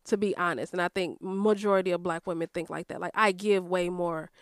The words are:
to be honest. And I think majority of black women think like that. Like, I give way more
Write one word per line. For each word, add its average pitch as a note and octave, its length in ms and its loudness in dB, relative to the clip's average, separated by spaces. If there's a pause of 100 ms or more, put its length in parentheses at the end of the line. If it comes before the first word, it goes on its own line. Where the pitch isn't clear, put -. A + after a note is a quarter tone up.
to A3 100 0
be G3+ 220 2
honest. E3 340 -2
And F3+ 80 -2
I F#3+ 80 2
think F3+ 320 -4
majority G3 680 2
of F3 120 0
black E3+ 240 -4
women E3 280 -4
think E3+ 160 -6
like D#3 180 -8
that. - 100 -8
Like, F3+ 160 -6
I G#3 180 4
give F#3+ 360 2
way F3+ 220 0
more E3+ 400 -4 (100)